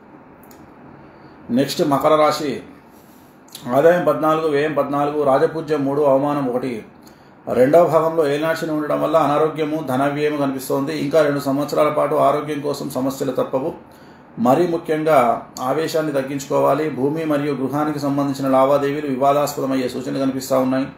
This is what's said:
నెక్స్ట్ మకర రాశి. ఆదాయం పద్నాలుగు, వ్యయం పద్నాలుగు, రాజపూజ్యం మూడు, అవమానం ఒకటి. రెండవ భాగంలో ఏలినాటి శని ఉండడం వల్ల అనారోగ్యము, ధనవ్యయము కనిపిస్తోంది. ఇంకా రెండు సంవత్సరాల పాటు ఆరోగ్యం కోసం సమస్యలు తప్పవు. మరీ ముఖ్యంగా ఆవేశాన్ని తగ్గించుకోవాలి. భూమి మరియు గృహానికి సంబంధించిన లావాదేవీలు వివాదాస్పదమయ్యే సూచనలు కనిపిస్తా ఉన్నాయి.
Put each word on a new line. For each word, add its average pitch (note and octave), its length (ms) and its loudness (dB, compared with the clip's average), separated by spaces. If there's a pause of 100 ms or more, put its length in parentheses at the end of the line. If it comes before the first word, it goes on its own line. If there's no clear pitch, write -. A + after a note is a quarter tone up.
(1500)
నెక్స్ట్ C#3 380 0
మకర C#3+ 280 4
రాశి. D3 480 0 (1120)
ఆదాయం E3 300 4
పద్నాలుగు, D#3 420 0
వ్యయం D3+ 260 0
పద్నాలుగు, C#3+ 500 -2
రాజపూజ్యం D3 600 0
మూడు, C#3 160 0
అవమానం C#3+ 460 2
ఒకటి. B2 380 -4 (680)
రెండవ D3 340 6
భాగంలో D#3+ 400 2
ఏలినాటి D#3 320 -2
శని D#3+ 120 -6
ఉండడం D3 300 -2
వల్ల D3+ 160 0
అనారోగ్యము, D3+ 720 0
ధనవ్యయము C#3+ 500 0
కనిపిస్తోంది. C#3 600 -2
ఇంకా D3 240 2
రెండు C#3+ 180 0
సంవత్సరాల C#3+ 500 0
పాటు D3 260 0
ఆరోగ్యం C#3+ 460 0
కోసం C#3+ 280 -6
సమస్యలు C3+ 420 -2
తప్పవు. C3+ 420 -2 (640)
మరీ C#3 280 4
ముఖ్యంగా D#3 800 0 (140)
ఆవేశాన్ని D3+ 500 -2
తగ్గించుకోవాలి. C#3 760 0
భూమి C#3+ 360 -2
మరియు D3 280 -2
గృహానికి C#3+ 460 -2
సంబంధించిన C#3 520 -2
లావాదేవీలు C#3 560 2
వివాదాస్పదమయ్యే C3+ 840 0
సూచనలు C#3 300 -6
కనిపిస్తా C3 400 -2
ఉన్నాయి. C3 280 0 (100)